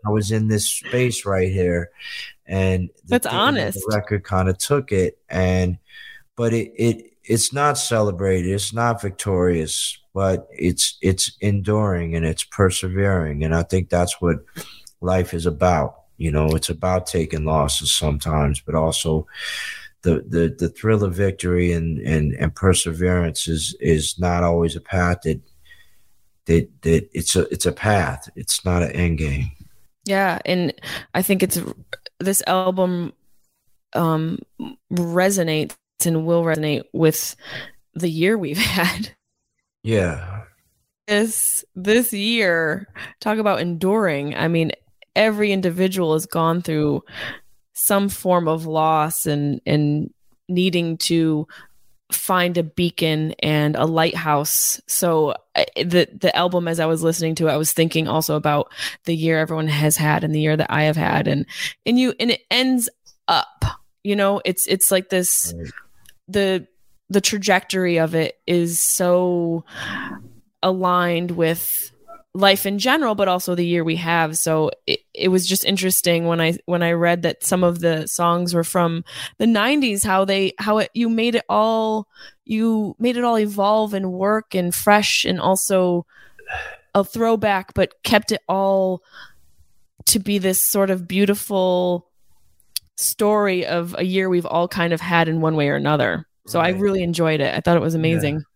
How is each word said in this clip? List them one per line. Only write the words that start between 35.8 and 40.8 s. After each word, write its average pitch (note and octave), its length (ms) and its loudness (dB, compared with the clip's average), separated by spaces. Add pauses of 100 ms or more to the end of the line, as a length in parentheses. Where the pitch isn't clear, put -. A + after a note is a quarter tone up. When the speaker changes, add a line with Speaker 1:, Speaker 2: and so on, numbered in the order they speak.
Speaker 2:
and D#3+ 220 0
will E3+ 180 2
resonate D3+ 480 -2
with - 420 0 (600)
the E3+ 160 -4
year E3+ 280 2
we've D#3 200 -6
<laughs> - 0 -
had. F#3+ 520 -2 (720)
Speaker 1:
Yeah. F#2 600 -2 (680)